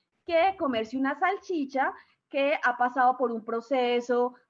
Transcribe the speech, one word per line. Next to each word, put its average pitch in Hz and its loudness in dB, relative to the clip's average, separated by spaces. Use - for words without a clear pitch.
que 349 2
comerse 247 -2
una 269 -2
salchicha 349 -2
que 285 0
ha 247 0
pasado 254 2
por 247 -2
un 220 -6
proceso 240 0